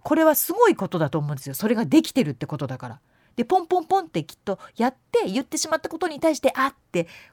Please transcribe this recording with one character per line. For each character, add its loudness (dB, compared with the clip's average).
こ 0
れ 4
は 6
す -2
ご 6
い 4
こ -6
と -4
だ 0
と -2
思 -2
う -4
ん -6
で -14
す -10
よ。 -10
そ -4
れ 2
が -2
で 6
き -2
て 2
る -2
っ -2
て -10
こ -8
と -6
だ -8
か -12
ら。 -16
で、 -2
ポ 2
ン -12
ポ 2
ン -8
ポ 0
ン -6
っ -16
て -4
き -18
っ -20
と -6
や 0
っ -10
て、 2
言 -2
っ -10
て -8
し -4
ま 0
っ -4
た -8
こ -12
と -4
に -8
対 2
し -10
て、 0
「あ」 0
っ -20
て -2